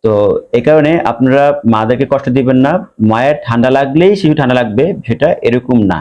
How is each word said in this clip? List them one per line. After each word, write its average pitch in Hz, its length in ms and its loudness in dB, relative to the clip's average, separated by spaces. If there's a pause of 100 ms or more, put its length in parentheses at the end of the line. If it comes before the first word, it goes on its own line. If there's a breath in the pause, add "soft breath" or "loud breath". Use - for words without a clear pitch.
তো 110 80 2 (400)
এ 120 100 2
কারণে 151 300 2 (120)
আপনারা 127 400 0 (220)
মাদেরকে 113 400 0
কষ্ট 139 240 -2
দিবেন 131 280 0
না। 135 140 2 (280)
মায়ের 113 420 0
ঠান্ডা 120 280 0
লাগলেই 139 460 2
শিশু 160 180 0
ঠান্ডা 127 240 0
লাগবে, 117 260 -2 (200)
সেটা 120 240 -2 (140)
এরকম 120 400 0
না। 90 180 0